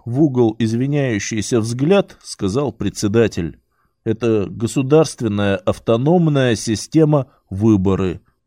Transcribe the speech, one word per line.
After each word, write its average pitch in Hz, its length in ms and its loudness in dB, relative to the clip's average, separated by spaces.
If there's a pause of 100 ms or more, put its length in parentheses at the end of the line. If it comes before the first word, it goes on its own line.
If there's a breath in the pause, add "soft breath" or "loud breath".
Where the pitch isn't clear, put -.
в 120 160 -2
угол 123 360 2
извиняющийся 117 1000 -2
взгляд, 139 640 0
сказал 113 480 -4
председатель. 98 880 -2 (440)
«Это 110 460 -2
государственная 113 1080 0
автономная 135 1000 0
система 147 720 0 (220 soft breath)
выборы, 95 720 2 (260)